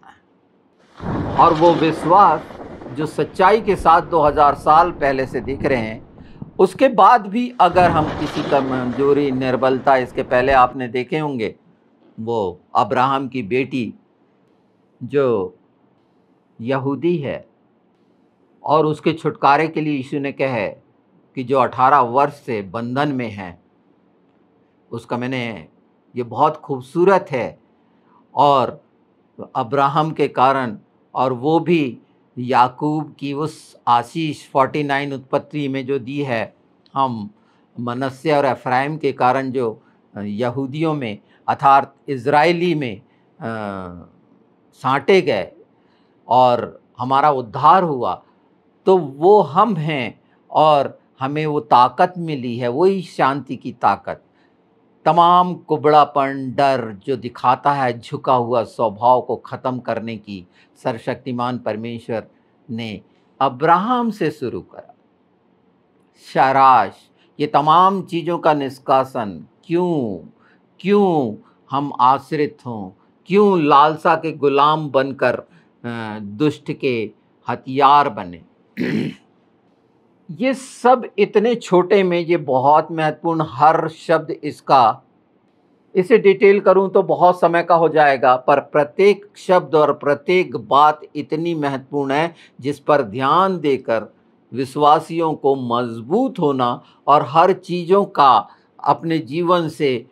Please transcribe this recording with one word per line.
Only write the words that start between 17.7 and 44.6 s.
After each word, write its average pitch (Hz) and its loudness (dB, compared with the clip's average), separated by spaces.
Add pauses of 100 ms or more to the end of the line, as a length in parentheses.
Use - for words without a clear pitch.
और 151 2
उसके 156 -2
छुटकारे 151 0
के 156 -8
लिए 151 -4
यीशु 131 -8
ने 139 -6
कहा 135 -2
है 101 -6 (520)
कि 131 -8
जो 135 0
अठारह 131 4
वर्ष 135 0
से 110 -8
बंधन 120 -6
में 123 -8
है, 92 -14 (1300)
उसका 117 -8
मैंने, 120 -8 (480)
ये 123 -4
बहुत 127 -2
खूबसूरत 180 0
है। 107 -6 (760)
और 135 2 (720)
अब्राहम 139 -2
के 147 -2
कारण 131 0 (360)
और 131 -2
वो 147 0
भी 147 -2 (400)
याकूब 127 -2
की 139 -8
उस - -10 (120)
आशीष 135 -2
फ़ोर्टी 135 0
नाइन 143 -4
उत्पत्ति 143 -6
में 135 -6
जो 139 -4
दी 139 -8
है, 117 -6 (400)
हम 117 -4 (500)
मनस्से 131 -4
और 143 2
अफ्राइम 131 -2
के 139 -4
कारण 131 0
जो 117 -6 (360)
यहूदियों 127 -4
में 113 -8 (300)
अर्थात 139 2 (140)
इजरायली 151 0
में, 120 -6 (400)
अ, 120 -10 (1200)